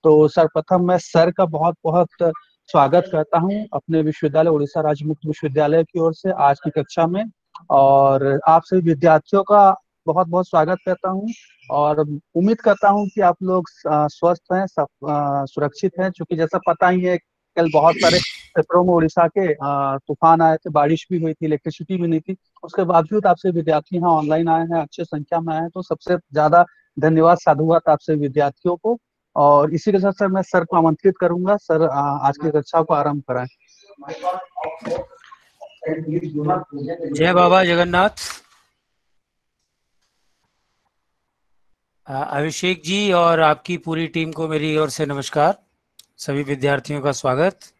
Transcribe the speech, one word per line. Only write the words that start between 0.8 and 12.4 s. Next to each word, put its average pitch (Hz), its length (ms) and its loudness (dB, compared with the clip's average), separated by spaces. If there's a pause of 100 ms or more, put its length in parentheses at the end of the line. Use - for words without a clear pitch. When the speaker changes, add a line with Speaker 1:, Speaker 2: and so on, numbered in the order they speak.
Speaker 1:
मैं 180 100 2
सर 170 320 2
का 185 140 0
बहुत-बहुत 165 880 -2 (340)
स्वागत 160 460 2
करता 156 260 -2
हूँ 202 340 -4
अपने 156 300 -2
विश्वविद्यालय, 156 480 0
उड़ीसा 147 300 -2
राज्य 151 240 -2
मुक्त 151 220 -6
विश्वविद्यालय 151 580 0
की 170 160 -6
ओर 165 140 0
से 190 180 -6
आज 143 280 2
की 151 100 -4
कक्षा 160 360 -2
में, 185 180 -4 (460)
और 139 800 4
आप 165 160 4
सभी 185 160 0
विद्यार्थियों 160 600 2
का 196 340 6 (300)
बहुत-बहुत 175 420 -2
स्वागत 170 380 0
करता 185 240 -4
हूँ 202 220 -6 (380)
और 147 500 -2 (140)
उम्मीद 202 260 0